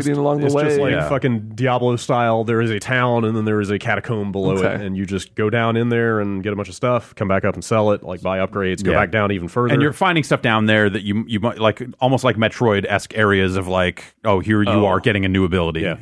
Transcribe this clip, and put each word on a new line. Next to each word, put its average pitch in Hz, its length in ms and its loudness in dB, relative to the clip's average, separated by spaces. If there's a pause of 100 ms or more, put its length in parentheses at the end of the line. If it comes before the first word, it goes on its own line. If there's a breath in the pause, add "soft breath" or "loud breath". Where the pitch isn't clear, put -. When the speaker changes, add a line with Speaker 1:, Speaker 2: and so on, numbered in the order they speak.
Speaker 1:
just, 143 120 0
Speaker 2:
along 143 220 0
the 143 60 0
Speaker 1:
it's 143 80 2
Speaker 2:
way? 143 100 2
Speaker 1:
just 147 160 2
like 135 100 0
Speaker 3:
Yeah. 80 180 0
Speaker 1:
fucking 120 460 -2
Diablo 123 400 0
style. 120 480 0
There 113 180 0
is 113 120 0
a 104 80 -2
town, 123 440 0
and 110 120 0
then 110 80 0
there 107 160 0
is 101 100 0
a 101 80 0
catacomb 104 540 -4
below 95 240 0
Speaker 2:
Okay. 95 180 0
Speaker 1:
it, 92 60 -6
and 95 160 -4
you 95 100 -2
just 92 300 -6
go 107 120 0
down 113 280 0
in 120 140 0
there 117 280 0
and 101 240 -4
get 92 100 -4
a 98 40 -4
bunch 101 120 -6
of 92 60 -16
stuff, 123 400 -2
come 101 140 -4
back 95 160 2
up 98 100 0
and 90 100 -12
sell 107 280 2
it, 101 100 -2
like, 85 180 -10
buy 92 200 -2
upgrades, 95 420 -2
go 95 80 0
Speaker 3:
Yeah. 85 80 2
Speaker 1:
back 101 140 -4
down 104 180 0
even 90 160 -4
further. 120 260 -2
Speaker 3:
And 139 80 2
you're 143 120 0
finding 175 320 0
stuff - 180 -2
down 110 240 2
there 107 240 4
that 98 120 -4
you, 104 260 -2
you 123 100 -2
might, 120 220 -4
like, 110 260 0 (140)
almost 131 240 2
like 120 120 2
Metroid-esque 104 800 0
areas 98 400 2
of, 92 120 -4
like, 92 340 0 (220)
Oh, 101 160 2
here 104 220 2
you 101 80 0
Speaker 1:
Oh. 104 160 4
Speaker 3:
are 95 140 2
getting 101 240 2
a 95 40 2
new 95 160 4
ability, 82 380 0
Speaker 1:
Yeah. 85 200 -4